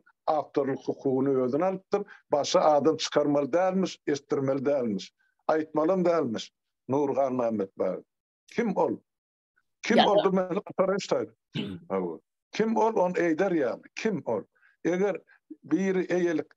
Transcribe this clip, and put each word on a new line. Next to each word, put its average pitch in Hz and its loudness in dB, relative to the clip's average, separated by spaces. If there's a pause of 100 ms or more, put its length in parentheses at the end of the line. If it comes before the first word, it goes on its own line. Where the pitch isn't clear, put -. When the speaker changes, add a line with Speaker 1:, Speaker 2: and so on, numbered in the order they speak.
(260)
Speaker 1:
awtorlyk 139 -2 (100)
hukugyny 131 0
özüne 139 0
alypdyr. 190 -2 (300)
Başa 147 2
adam 151 4
çykarmaly 143 0
dälmiş, 185 0
estirmeli 139 -2
dälmiş, 120 -2 (360)
aýtmaly 156 0
dälmiş. 147 0 (360)
Nurhal 135 0
Mehmet 113 -2
bar. 92 -2 (460)
Kim 220 -4
ol? 131 0 (880)
Kim 226 2
Speaker 2:
Ya, 185 6
Speaker 1:
oldu 202 4
meni 185 -2
qatara 190 -2
iştaydı? 131 -4 (200)
<clears throat> 98 -8
Awa. 92 -4 (340)
Kim 226 0
ol, 220 2
on 180 2
eýder 175 0
ýaly. 120 -4
Kim 196 -4
ol? 110 -4 (420)
Eger 180 0 (420)
biri 185 0
eýelik 170 0